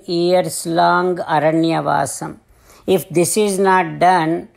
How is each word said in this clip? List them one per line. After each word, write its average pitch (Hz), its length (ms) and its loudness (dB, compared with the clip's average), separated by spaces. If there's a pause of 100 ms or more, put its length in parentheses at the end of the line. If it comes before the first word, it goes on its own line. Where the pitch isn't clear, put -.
years 175 640 0
long 175 500 2
Aranyavasam. 156 1200 -2 (480)
If 190 240 0
this 170 280 0
is 202 200 0
not 185 400 2
done, 170 600 2